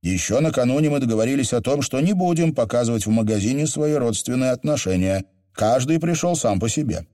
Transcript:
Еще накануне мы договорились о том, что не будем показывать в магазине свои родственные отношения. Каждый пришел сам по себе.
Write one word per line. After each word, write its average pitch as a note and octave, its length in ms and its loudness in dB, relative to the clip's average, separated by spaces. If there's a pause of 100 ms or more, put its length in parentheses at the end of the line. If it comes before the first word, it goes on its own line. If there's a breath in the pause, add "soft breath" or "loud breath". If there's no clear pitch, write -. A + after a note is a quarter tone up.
Еще F#2+ 380 -2
накануне C#3+ 500 2
мы C#3+ 80 0
договорились A#2+ 540 0
о A#2+ 80 0
том, C#3 220 -2
что B2+ 180 -2
не F3 120 2
будем E3+ 420 2
показывать A#2 520 0
в G#2+ 40 -2
магазине A2 580 0
свои D3+ 260 -2
родственные B2 560 -2
отношения. F#2+ 760 0 (280)
Каждый C3 480 2
пришел E3+ 340 0
сам G#2+ 240 0
по A2+ 100 0
себе. G#2+ 460 -4